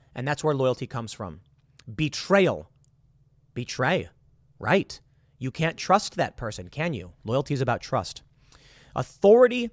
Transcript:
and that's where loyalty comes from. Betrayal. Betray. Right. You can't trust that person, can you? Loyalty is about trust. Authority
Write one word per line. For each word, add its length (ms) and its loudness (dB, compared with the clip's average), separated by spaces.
and 140 -6
that's 160 -2
where 100 2
loyalty 320 0
comes 280 -10
from. 260 -12
Betrayal. 720 0
Betray. 560 -2
Right. 400 0
You 140 -8
can't 260 -4
trust 380 0
that 220 -2
person, 320 -10
can 240 -6
you? 200 -10
Loyalty 300 -2
is 80 -2
about 200 0
trust. 400 -4
Authority 760 4